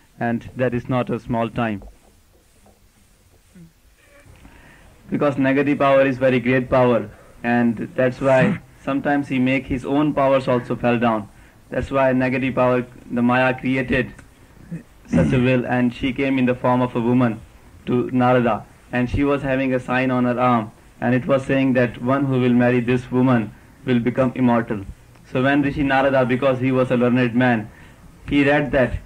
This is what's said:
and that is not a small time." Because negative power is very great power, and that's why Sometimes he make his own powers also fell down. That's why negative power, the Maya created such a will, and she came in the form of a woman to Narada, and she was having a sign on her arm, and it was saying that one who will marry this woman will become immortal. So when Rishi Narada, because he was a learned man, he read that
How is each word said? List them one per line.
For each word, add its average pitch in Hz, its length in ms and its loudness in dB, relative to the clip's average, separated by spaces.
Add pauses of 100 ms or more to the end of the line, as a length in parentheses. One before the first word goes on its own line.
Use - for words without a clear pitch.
(200)
and 117 360 -4
that 123 180 -2
is 120 160 -6
not 123 200 -2
a 117 100 -4
small 113 300 -4
time." 113 340 -6 (3250)
Because 147 260 0
negative 139 420 0
power 139 220 4
is 135 160 0
very 127 220 2
great 127 320 0
power, 123 380 2 (340)
and 120 340 0 (180)
that's 127 240 -2
why 135 400 2 (280)
Sometimes 139 400 -2
he 135 100 -4
make 127 300 0
his 127 160 -4
own 147 300 0
powers 135 340 2
also 123 260 -2
fell 120 240 0
down. 113 300 0 (420)
That's 127 220 -6
why 135 220 2
negative 127 420 -2
power, 127 300 2 (260)
the 120 100 -2
Maya 127 320 2
created 131 600 -4 (920)
such - 260 0
a 131 140 2
will, 123 180 2
and 123 280 0
she 131 200 -4
came 135 260 -2
in 127 60 2
the 123 100 2
form 123 260 0
of 123 140 -2
a 120 60 -2
woman 120 400 0 (460)
to 123 240 -2
Narada, 123 540 2 (280)
and 123 160 -2
she 139 160 -2
was 139 160 0
having 135 320 -2
a 131 80 -2
sign 127 280 -2
on 123 140 0
her 120 160 0
arm, 117 320 0 (300)
and 120 120 0
it 123 140 -2
was 135 180 0
saying 135 280 0
that 120 280 0
one 135 260 0
who 131 120 0
will 123 140 2
marry 123 260 2
this 120 320 -2
woman 123 420 2 (300)
will 127 160 0
become 120 360 0
immortal. 117 500 0 (480)
So 127 100 0
when 139 200 2
Rishi 139 200 -2
Narada, 135 420 2
because 127 360 0
he 131 100 0
was 127 180 0
a 131 60 0
learned 120 400 2
man, 120 340 2 (600)
he 139 160 2
read 143 260 2
that 127 340 0